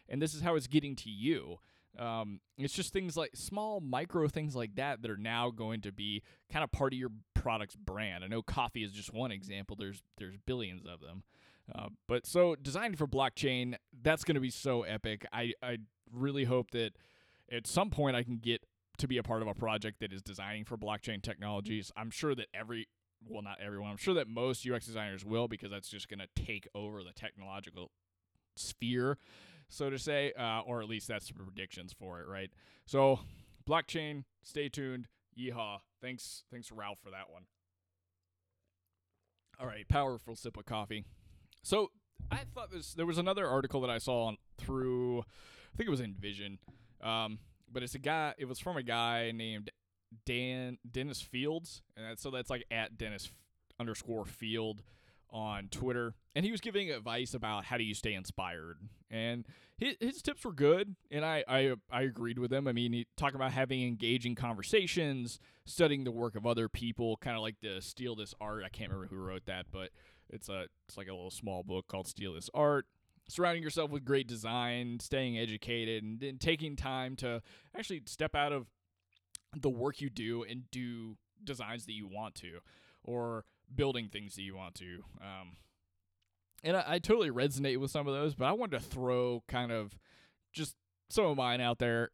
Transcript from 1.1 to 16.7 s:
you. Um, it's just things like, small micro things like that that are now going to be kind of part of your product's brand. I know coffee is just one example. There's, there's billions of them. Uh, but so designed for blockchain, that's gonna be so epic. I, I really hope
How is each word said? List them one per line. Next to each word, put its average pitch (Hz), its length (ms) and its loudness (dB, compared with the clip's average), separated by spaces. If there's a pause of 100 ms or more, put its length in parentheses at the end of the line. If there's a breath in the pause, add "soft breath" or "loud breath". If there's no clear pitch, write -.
you. 101 480 0 (400 soft breath)
Um, 113 420 -4 (160)
it's 139 180 -2
just 190 180 -2
things 180 240 0
like, 160 180 0
small 208 460 -2
micro 151 480 2
things 151 260 0
like 113 220 -2
that 131 260 -2
that 117 80 -2
are 104 60 -2
now 117 340 2
going 113 300 -4
to 101 100 -6
be 104 320 -4 (300 loud breath)
kind 151 100 2
of 139 80 0
part 135 220 4
of 127 60 -2
your 127 100 -2 (260)
product's 110 400 0
brand. 98 480 -4
I 92 60 -6
know 110 120 0
coffee 117 440 0
is 98 80 -4
just 101 200 -10
one 117 200 -2
example. 98 440 -8
There's, 101 240 -6 (160)
there's 98 200 -10 (100)
billions 98 400 -2
of 85 140 -12
them. 87 240 -12 (500 soft breath)
Uh, - 140 -8 (180)
but - 180 2
so 175 300 6
designed 151 440 -2
for 147 100 2
blockchain, 127 640 2 (260)
that's 156 220 6
gonna 156 160 6
be 127 120 2
so 120 320 2
epic. 107 500 -2
I, 120 280 0
I 123 180 -2 (340)
really 135 320 2
hope 123 260 4